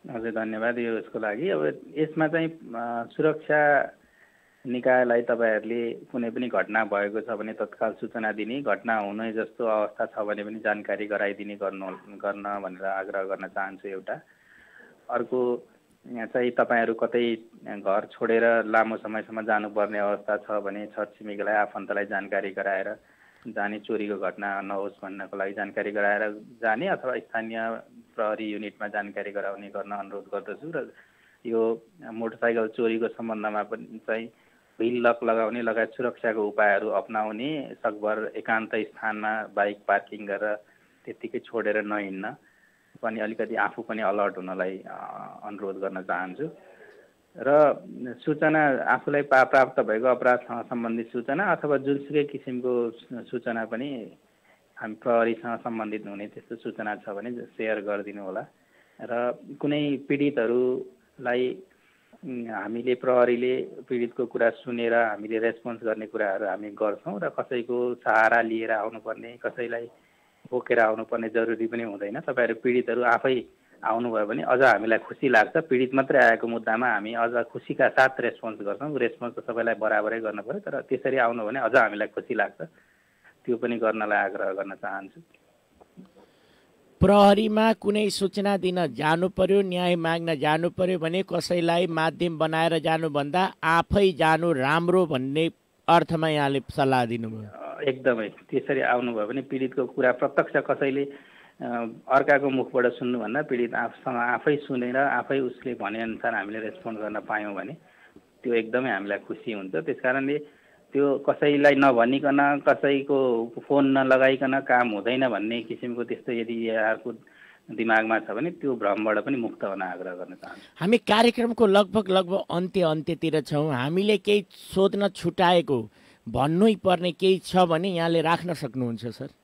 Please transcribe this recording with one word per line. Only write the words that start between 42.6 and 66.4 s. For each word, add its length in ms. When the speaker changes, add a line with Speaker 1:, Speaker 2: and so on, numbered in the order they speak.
Speaker 1:
पनि 180
अलिकति 340
आफू 280
पनि 200
अलर्ट 340
हुनलाई, 500
अ, 580
अनुरोध 340
गर्न 240
चाहन्छु। 480
र 380
सूचना, 680
आफूलाई 300
पा-, 220
प्राप्त 360
भएको 260
अपराधसँग 580
सम्बन्धित 480
सूचना 320
अथवा 320
जुनसुकै 480
किसिमको 680
सू-, 340
सूचना 400
पनि 480
हामी 180
प्रहरीसँग 640
सम्बन्धित 480
हुने 200
त्यस्तो 300
सूचना 400
छ 120
भने 240
सेयर 480
गरिदिनु 440
होला। 220
र 380
कुनै 360
पीडितहरूलाई, 1600
उम्, 240
हामीले 460
प्रहरीले 680
पीडितको 380
कुरा 240
सुनेर 440
हामीले 440
रेस्पोन्स 440
गर्ने 240
कुराहरू 400